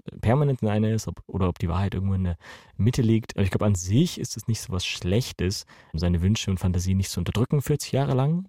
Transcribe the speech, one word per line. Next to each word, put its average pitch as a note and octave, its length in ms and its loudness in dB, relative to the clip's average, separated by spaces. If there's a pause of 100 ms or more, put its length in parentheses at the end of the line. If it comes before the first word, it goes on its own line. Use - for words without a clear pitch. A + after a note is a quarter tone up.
(200)
permanenten C3 480 2
eine A2 260 2
ist, A2 140 -2
ob, - 200 -10
oder F#2+ 200 0
ob F2 120 -2
die F2 100 0
Wahrheit F#2+ 240 0
irgendwo F#2+ 220 0
in F#2 100 0
der F2 100 -2 (400)
Mitte A#2+ 260 2
liegt. A2+ 360 2
Aber G2 80 2
ich F#2+ 40 0
glaub, - 120 -2
an G#2 140 4
sich G2+ 440 2
ist - 160 -8
es A2 140 -10
nicht A2+ 100 -2
so - 140 -8
was F#2 120 -2
Schlechtes, F#2+ 800 -2 (280)
seine F2 280 2
Wünsche G2 300 2
und F#2 60 0
Fantasien F#2 400 0
nicht F#2+ 140 -2
zu F#2 100 -4
unterdrücken, C3 400 0
vierzig - 320 -2
Jahre C#3 200 0
lang, D3+ 360 0